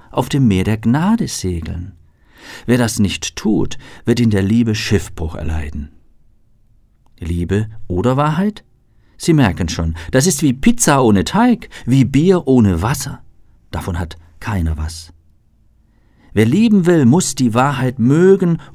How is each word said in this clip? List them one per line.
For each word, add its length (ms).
auf 200
dem 180
Meer 160
der 140
Gnade 500
segeln. 640
Wer 140
das 200
nicht 380
tut, 400
wird 120
in 120
der 120
Liebe 320
Schiffbruch 600
erleiden. 560
Liebe 500
oder 300
Wahrheit? 480
Sie 160
merken 340
schon, 260
das 160
ist 160
wie 120
Pizza 500
ohne 200
Teig, 440
wie 220
Bier 420
ohne 320
Wasser. 420
Davon 280
hat 180
keiner 380
was. 340
Wer 120
lieben 400
will, 180
muss 300
die 180
Wahrheit 460
mögen 600